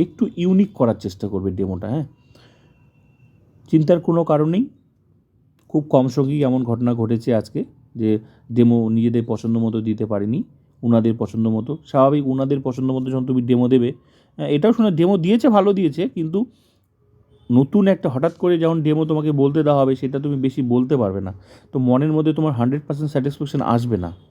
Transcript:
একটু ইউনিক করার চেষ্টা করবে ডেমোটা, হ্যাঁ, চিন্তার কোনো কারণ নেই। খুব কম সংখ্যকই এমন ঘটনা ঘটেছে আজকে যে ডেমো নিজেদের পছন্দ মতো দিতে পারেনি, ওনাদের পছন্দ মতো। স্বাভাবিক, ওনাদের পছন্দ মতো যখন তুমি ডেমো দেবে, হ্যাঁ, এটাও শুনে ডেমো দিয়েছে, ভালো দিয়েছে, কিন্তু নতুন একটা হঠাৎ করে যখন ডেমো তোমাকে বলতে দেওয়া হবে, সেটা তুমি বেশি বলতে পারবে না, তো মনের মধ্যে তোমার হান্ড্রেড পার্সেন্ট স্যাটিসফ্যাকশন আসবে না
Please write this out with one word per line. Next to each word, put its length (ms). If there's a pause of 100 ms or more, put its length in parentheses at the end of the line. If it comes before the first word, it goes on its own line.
একটু 200 (140)
ইউনিক 360
করার 260
চেষ্টা 300
করবে 220
ডেমোটা, 400
হ্যাঁ, 160 (1600)
চিন্তার 300
কোনো 240
কারণ 260
নেই। 140 (1040)
খুব 200
কম 200
সংখ্যকই 360
এমন 200
ঘটনা 300
ঘটেছে 400
আজকে 260 (360)
যে 140 (400)
ডেমো 280 (120)
নিজেদের 340
পছন্দ 340
মতো 220
দিতে 260
পারেনি, 340 (420)
ওনাদের 360
পছন্দ 300
মতো। 240 (140)
স্বাভাবিক, 400
ওনাদের 340
পছন্দ 300
মতো 200
যখন 160
তুমি 160
ডেমো 260
দেবে, 220 (480)
হ্যাঁ, 100
এটাও 240
শুনে 180
ডেমো 280
দিয়েছে, 300
ভালো 240
দিয়েছে, 300 (120)
কিন্তু 240 (1120)
নতুন 380
একটা 220
হঠাৎ 260
করে 220
যখন 240
ডেমো 220
তোমাকে 280
বলতে 300
দেওয়া 180
হবে, 160
সেটা 220
তুমি 180
বেশি 260
বলতে 340
পারবে 240
না, 120 (360)
তো 100
মনের 340
মধ্যে 200
তোমার 200
হান্ড্রেড 320
পার্সেন্ট 260
স্যাটিসফ্যাকশন 520
আসবে 360
না 120 (200)